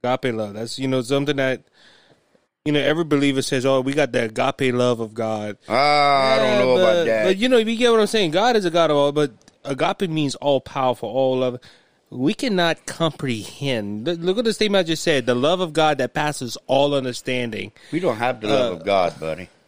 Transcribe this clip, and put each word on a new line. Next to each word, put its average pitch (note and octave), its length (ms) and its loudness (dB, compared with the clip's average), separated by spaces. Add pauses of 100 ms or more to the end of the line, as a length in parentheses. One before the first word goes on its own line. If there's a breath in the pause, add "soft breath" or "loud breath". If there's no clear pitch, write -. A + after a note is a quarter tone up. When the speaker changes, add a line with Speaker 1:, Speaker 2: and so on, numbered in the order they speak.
Speaker 1:
Agape B2 300 -2
love. G#2+ 180 -6
That's, A2 260 -10
you C3+ 100 -4
know, C3 120 0
something C#3 360 -2
that, C3 260 -2 (1000 soft breath)
you D3+ 80 0
know, D3 80 4
every D3+ 220 0
believer C#3+ 400 0
says, C3 240 -2
"Oh, C3+ 140 2
we C3 120 -2
got C#3 200 0
the A#2+ 140 0
agape B2 460 -2
love B2 280 2
of A2 140 -8
God." A2 420 -4 (120)
Speaker 2:
Ah, C#3 680 4
I - 20 2
don't C3 100 2
Speaker 1:
Yeah, B2+ 120 2
Speaker 2:
know B2+ 180 4
about - 80 4
Speaker 1:
but, E3+ 220 2
Speaker 2:
that. A2 180 2
Speaker 1:
but, F#3+ 120 2
you A3+ 120 0
know, B3+ 100 4
you A3+ 180 0
get A#3+ 140 2
what A3+ 80 4
I'm G#3 80 2
saying. G3+ 240 0
God G#3+ 240 2
is G#3 100 2
a F3 60 2
God D#3+ 220 2
of D3 40 4
all, C#3+ 140 4
but C#3+ 220 0 (320)
agape D#3+ 440 -2
means D#3 280 -2
all C#3 240 0
powerful, B2+ 480 -4
all C3 300 0
love. B2+ 200 -2 (520 soft breath)
We C3 240 -2
cannot F3+ 520 -2
comprehend. A#2+ 1200 -4
Look, E3+ 140 -4
look F#3 180 -2
at B3 60 -2
the A3+ 80 0
statement G3+ 280 0
I F3 60 0
just D#3+ 160 -4
said. C3+ 240 0
"The B2 80 2
love D3 260 2
of E3+ 120 -4
God D3+ 260 2
that B2 160 -2
passes D3 420 -4 (120)
all C#3+ 260 2
understanding." B2 760 -4 (180)
Speaker 2:
We D#3 80 -2
don't D3 200 -2
have B2 220 -2
the G#2+ 60 -6
love A#2 280 2
Speaker 1:
Uh, - 20 -10
Speaker 2:
of E2 80 -14
God, F#2 340 2
buddy. E2 300 -8 (200)